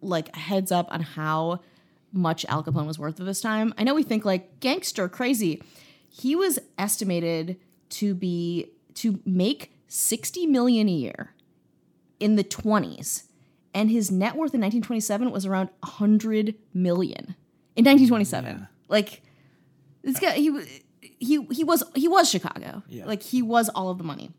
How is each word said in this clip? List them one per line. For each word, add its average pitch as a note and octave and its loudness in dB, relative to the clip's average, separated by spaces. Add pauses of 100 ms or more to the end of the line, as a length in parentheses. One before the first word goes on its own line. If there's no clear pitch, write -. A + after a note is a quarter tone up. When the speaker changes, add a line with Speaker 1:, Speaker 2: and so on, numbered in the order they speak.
Speaker 1:
like, F3 -4
a - -14
heads F#3 -2
up F3 0
on E3 -4
how D#3+ -2 (540)
much E3 0
Al D3+ -2
Capone D3+ -2
was D#3 -8
worth D3+ -8
at F3+ -8
this G3 -6
time. A3 -2
I G#3+ -2
know C4 2
we D#4 0
think, A3 -2
like, F#3 -2
gangster, B3+ -2
crazy. G#3+ -2 (460)
He - -4
was F4 2 (200)
estimated F3 -2 (340)
to G3+ -2
be, F3 -2 (240)
to G#3+ -2
make F#3+ 0 (140)
sixty - -4
million B3 4
a F#3 2
year - -6 (880)
in G#3+ 4
the G3+ 4
twenties. - -2 (500)
And G#3+ 2
his A3 0
net F#3+ 0
worth D#4 -2
in B3 0
nineteen G#3+ 0
twenty-seven A3 -2
was G3 -4
around F#3+ 0 (120)
a - -12
hundred G#3+ 2 (200)
million F3+ -2 (420)
in A#3 8
nineteen C4+ 10
twenty-seven. G#3+ 0
Speaker 2:
Yeah. G2+ -16 (220)
Speaker 1:
Like, G#3 -2 (800)
this C4+ -2
guy, F#4 2
he, D4 2 (680)
he, C4+ 0
he C4+ -2
was, D#4+ 2 (120)
he C4+ 2
was E4+ 6
Chicago. - -6
Speaker 2:
Yeah. - -14
Speaker 1:
Like, G#3 -6
he - -2
was A#3 2
all F#3+ -4
of F3+ -4
the F3+ -12
money. - -10